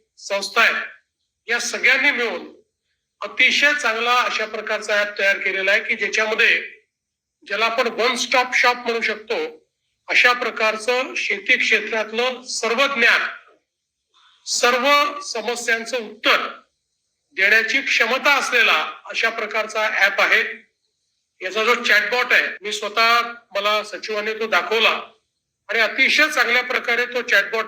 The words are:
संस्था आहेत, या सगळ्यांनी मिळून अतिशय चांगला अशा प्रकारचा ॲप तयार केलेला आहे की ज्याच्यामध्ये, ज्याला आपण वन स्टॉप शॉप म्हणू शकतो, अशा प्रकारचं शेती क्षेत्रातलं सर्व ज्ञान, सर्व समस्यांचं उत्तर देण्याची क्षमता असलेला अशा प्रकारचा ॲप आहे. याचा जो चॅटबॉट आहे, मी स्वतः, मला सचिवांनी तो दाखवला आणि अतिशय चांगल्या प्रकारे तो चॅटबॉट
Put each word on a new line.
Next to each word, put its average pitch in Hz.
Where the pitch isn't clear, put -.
संस्था 196
आहेत, 214
या 233
सगळ्यांनी 262
मिळून 233
अतिशय 254
चांगला 233
अशा 233
प्रकारचा 214
ॲप 208
तयार 196
केलेला 190
आहे 214
की -
ज्याच्यामध्ये, 214
ज्याला 202
आपण 233
वन 233
स्टॉप 247
शॉप 247
म्हणू 233
शकतो, 208
अशा 240
प्रकारचं 240
शेती 208
क्षेत्रातलं 226
सर्व 233
ज्ञान, 226
सर्व 277
समस्यांचं 233
उत्तर -
देण्याची 226
क्षमता 269
असलेला 214
अशा -
प्रकारचा 214
ॲप 202
आहे. 190
याचा 185
जो 240
चॅटबॉट 226
आहे, 185
मी 202
स्वतः, 226
मला 208
सचिवांनी 214
तो 220
दाखवला 202
आणि 220
अतिशय 247
चांगल्या 247
प्रकारे 240
तो 247
चॅटबॉट 214